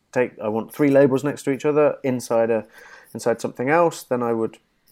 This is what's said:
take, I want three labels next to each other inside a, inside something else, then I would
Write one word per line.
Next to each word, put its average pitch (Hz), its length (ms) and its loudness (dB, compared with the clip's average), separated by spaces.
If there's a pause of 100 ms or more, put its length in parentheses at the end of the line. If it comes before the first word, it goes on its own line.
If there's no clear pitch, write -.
(100)
take, 127 300 -2
I 110 80 -6
want 107 260 -6
three 147 160 2
labels 135 320 4
next 139 220 -6
to 143 80 -2
each 127 120 -6
other 147 380 2
inside 117 480 0
a, 110 160 -2 (480)
inside 117 260 -2
something 123 280 -6
else, 165 340 0
then 120 220 -4
I 117 80 0
would 113 260 -4 (340)